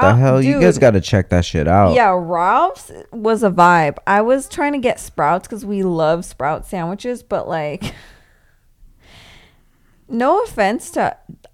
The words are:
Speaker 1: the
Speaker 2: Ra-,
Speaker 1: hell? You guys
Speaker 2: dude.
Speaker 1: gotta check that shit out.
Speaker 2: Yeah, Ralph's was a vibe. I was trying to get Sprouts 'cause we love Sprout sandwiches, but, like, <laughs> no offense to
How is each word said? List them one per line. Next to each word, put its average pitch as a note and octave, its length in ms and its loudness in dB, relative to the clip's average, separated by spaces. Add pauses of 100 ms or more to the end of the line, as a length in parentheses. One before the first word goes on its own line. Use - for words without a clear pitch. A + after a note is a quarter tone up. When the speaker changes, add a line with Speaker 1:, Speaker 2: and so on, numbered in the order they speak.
Speaker 1:
the F#3+ 60 4
Speaker 2:
Ra-, A2+ 80 4
Speaker 1:
hell? C3 260 4
You C3+ 180 0
guys F2+ 160 4
Speaker 2:
dude. - 60 -4
Speaker 1:
gotta A2 200 6
check - 280 -2
that F2 160 2
shit D#2 220 -2
out. F#2+ 260 4
Speaker 2:
Yeah, G3+ 260 2
Ralph's F#3 720 -2 (200)
was A3 320 -2
a G3 80 2
vibe. F3 460 4 (100)
I G3+ 140 2
was C4 280 0
trying D4 220 -4
to C#4+ 80 -4
get A#3+ 200 -2
Sprouts E3 480 -2
'cause G#3 160 -12
we G3 200 -4
love E3+ 420 -2
Sprout C#3 400 -6
sandwiches, G3+ 560 -8
but, - 260 -6
like, D#3 400 -8
<laughs> - 60 -12 (2250)
no D4 340 0
offense A#3 480 -2
to - 240 -2 (380)